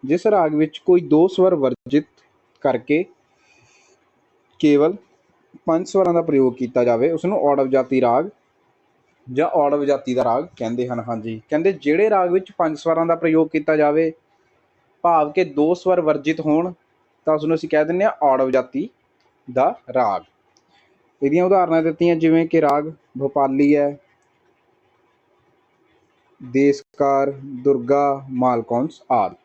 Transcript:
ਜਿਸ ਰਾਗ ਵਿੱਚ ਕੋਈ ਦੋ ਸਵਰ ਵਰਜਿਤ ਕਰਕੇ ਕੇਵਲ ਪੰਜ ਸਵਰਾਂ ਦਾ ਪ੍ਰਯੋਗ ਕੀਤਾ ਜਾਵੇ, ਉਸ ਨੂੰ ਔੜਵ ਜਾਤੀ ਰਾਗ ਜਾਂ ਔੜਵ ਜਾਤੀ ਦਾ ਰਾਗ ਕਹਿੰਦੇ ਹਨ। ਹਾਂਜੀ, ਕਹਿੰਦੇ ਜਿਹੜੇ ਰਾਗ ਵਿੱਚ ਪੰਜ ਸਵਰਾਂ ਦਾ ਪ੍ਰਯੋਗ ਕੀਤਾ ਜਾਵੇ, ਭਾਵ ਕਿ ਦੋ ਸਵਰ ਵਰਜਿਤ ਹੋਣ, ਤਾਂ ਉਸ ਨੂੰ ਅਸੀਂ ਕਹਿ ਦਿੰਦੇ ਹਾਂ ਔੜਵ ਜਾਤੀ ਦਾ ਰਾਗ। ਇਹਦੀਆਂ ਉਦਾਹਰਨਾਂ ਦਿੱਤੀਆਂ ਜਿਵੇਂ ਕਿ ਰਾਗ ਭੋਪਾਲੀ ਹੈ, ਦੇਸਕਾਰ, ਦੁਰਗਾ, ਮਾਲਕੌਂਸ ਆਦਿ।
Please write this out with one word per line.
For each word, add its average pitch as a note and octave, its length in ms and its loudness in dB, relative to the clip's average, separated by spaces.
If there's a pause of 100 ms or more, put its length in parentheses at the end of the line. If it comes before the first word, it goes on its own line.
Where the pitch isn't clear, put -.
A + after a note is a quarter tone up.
ਜਿਸ D#3+ 220 -2
ਰਾਗ F3 280 2
ਵਿੱਚ D#3 240 -2
ਕੋਈ F3+ 220 4
ਦੋ D#3 280 2
ਸਵਰ F#3 260 2
ਵਰਜਿਤ C#3 500 -2 (560)
ਕਰਕੇ D3 440 -2 (1500)
ਕੇਵਲ D3+ 360 2 (720)
ਪੰਜ E3+ 220 -2
ਸਵਰਾਂ F3+ 260 0
ਦਾ E3+ 80 2
ਪ੍ਰਯੋਗ C3+ 320 2
ਕੀਤਾ B2 300 -2
ਜਾਵੇ, A#2+ 280 2
ਉਸ D#3+ 120 -6
ਨੂੰ F#3+ 140 -2
ਔੜਵ C#3 280 0
ਜਾਤੀ C3 340 0
ਰਾਗ B2 280 0 (1040)
ਜਾਂ C#3+ 140 -2
ਔੜਵ D3 380 0
ਜਾਤੀ C3+ 300 -2
ਦਾ B2 100 0
ਰਾਗ B2+ 220 -2 (100)
ਕਹਿੰਦੇ A#2+ 320 -6
ਹਨ। A#2+ 120 -6
ਹਾਂਜੀ, A2+ 500 -10
ਕਹਿੰਦੇ E3+ 220 0
ਜਿਹੜੇ E3 380 0
ਰਾਗ F#3 220 0
ਵਿੱਚ F#3+ 260 -4
ਪੰਜ D#3 200 -2
ਸਵਰਾਂ E3 280 0
ਦਾ E3 80 2
ਪ੍ਰਯੋਗ D#3+ 340 0
ਕੀਤਾ D#3 280 -2
ਜਾਵੇ, D3+ 360 2 (880)
ਭਾਵ D#3 300 2
ਕਿ F#3 120 0
ਦੋ D3+ 300 0
ਸਵਰ F3+ 260 0
ਵਰਜਿਤ D#3 400 -2
ਹੋਣ, D#3+ 320 -2 (520)
ਤਾਂ D#3 100 0
ਉਸ D3+ 100 -4
ਨੂੰ D#3+ 120 0
ਅਸੀਂ D#3+ 120 -8
ਕਹਿ D3+ 160 2
ਦਿੰਦੇ F3 200 -2
ਹਾਂ A#3 80 0 (100)
ਔੜਵ C3 280 2
ਜਾਤੀ C3 380 -4 (640)
ਦਾ C3 280 -2 (140)
ਰਾਗ। G#2 280 -2 (1000)
ਇਹਦੀਆਂ D3+ 220 0
ਉਦਾਹਰਨਾਂ F3 380 2
ਦਿੱਤੀਆਂ E3 340 0
ਜਿਵੇਂ D#3+ 300 2
ਕਿ D#3+ 140 2
ਰਾਗ D3+ 300 0 (280)
ਭੋਪਾਲੀ C#3 580 0
ਹੈ, C#3+ 220 -2 (2500)
ਦੇਸਕਾਰ, C#3 920 0 (120)
ਦੁਰਗਾ, C#3 840 -2
ਮਾਲਕੌਂਸ B2 720 -2 (100)
ਆਦਿ। F#2+ 320 -2